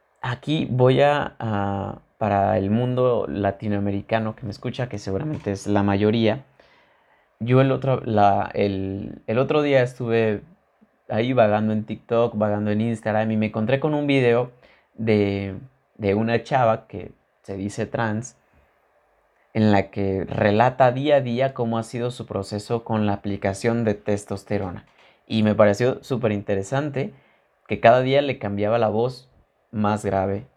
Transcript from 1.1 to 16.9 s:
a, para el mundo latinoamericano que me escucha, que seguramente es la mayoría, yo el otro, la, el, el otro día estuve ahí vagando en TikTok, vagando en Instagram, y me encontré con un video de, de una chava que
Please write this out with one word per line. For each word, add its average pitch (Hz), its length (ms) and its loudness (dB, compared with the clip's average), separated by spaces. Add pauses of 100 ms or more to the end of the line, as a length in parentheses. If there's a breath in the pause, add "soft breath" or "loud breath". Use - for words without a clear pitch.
a, 101 600 -4 (200)
para 101 400 2
el 98 120 0
mundo 123 580 0
latinoamericano 101 1080 -2
que - 80 -14
me 101 60 -8
escucha, 123 380 -8
que 104 100 -10
seguramente 101 540 -6
es 98 140 -8
la 101 160 2
mayoría, 104 640 2 (960 soft breath)
yo 123 200 4
el 135 120 2
otro, 131 320 -2
la, 101 500 2
el, 98 720 -4
el 113 120 0
otro 147 240 2
día 135 200 4
estuve 113 600 0 (640)
ahí 120 240 -2
vagando 107 400 4
en 107 120 -2
TikTok, 117 520 -2
vagando 104 340 0
en 107 100 0
Instagram, 110 500 -2
y 110 60 0
me 107 100 2
encontré 113 340 0
con 151 140 -2
un 147 120 -2
video 127 460 2 (420 soft breath)
de, 101 600 0 (400)
de 98 180 0
una 113 280 0
chava 117 440 0
que - 260 -14 (300)